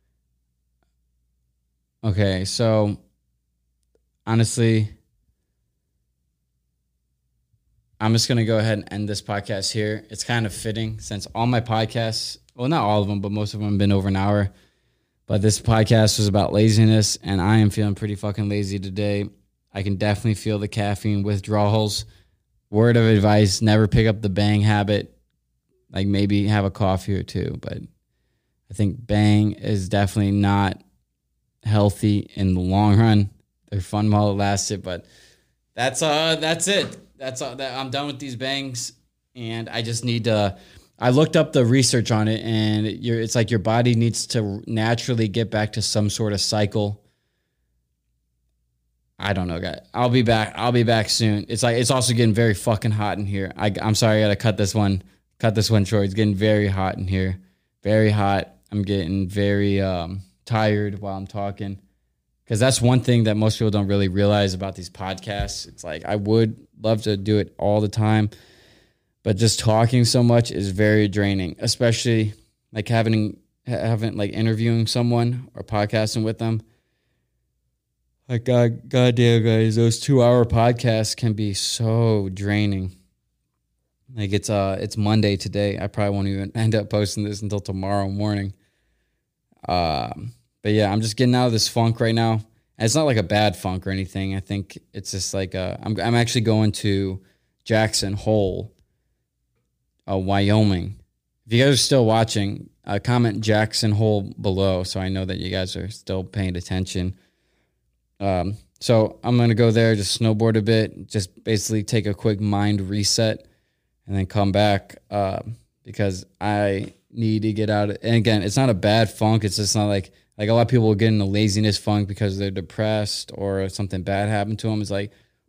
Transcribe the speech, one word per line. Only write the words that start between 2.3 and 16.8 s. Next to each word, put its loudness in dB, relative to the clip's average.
so 0
honestly, 2
I'm 2
just 2
gonna 2
go 2
ahead 2
and -12
end -4
this -6
podcast -6
here. -4
It's -10
kind -2
of -6
fitting -6
since -10
all -2
my 2
podcasts, -4
well, -6
not 0
all 2
of 0
them, -4
but -6
most -4
of -10
them -4
have 0
been 4
over 2
an 0
hour. 0
But 0
this 2
podcast 4
was 2
about 0
laziness, 4